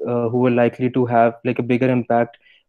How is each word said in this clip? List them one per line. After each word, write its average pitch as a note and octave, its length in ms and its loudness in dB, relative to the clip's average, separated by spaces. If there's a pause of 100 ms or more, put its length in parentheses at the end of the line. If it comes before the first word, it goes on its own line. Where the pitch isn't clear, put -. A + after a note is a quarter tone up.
uh, A#2+ 220 -2
who B2 160 0
are B2+ 60 2
likely A#2+ 380 0
to B2+ 160 0
have, A#2 280 2 (100)
like, B2+ 160 -2
a B2+ 40 -4
bigger B2 260 0
impact A#2+ 480 -2 (320)